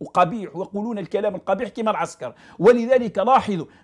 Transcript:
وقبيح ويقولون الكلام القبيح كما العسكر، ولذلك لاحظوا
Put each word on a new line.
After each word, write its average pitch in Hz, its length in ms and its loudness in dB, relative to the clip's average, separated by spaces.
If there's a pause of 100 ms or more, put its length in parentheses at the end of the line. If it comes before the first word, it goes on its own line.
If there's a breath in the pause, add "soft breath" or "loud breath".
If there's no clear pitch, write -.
وقبيح 180 560 -2
ويقولون 208 420 -8
الكلام 196 360 -2
القبيح 196 340 -4
كما 220 220 -4
العسكر، 156 440 -8 (240 loud breath)
ولذلك 240 600 4
لاحظوا 202 480 2 (180 soft breath)